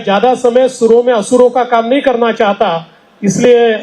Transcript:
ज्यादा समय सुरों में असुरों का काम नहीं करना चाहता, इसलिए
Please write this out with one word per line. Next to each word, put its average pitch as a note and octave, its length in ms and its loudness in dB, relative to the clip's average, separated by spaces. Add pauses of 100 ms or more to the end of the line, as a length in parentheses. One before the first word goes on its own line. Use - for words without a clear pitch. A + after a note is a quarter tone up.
ज्यादा G#3 300 0
समय B3 340 0
सुरों A#3 340 2
में B3 120 0
असुरों A#3+ 360 2
का B3 140 -2
काम A#3 240 -2
नहीं C#4 140 0
करना A#3+ 300 0
चाहता, G3+ 540 -2 (360)
इसलिए A#3 600 2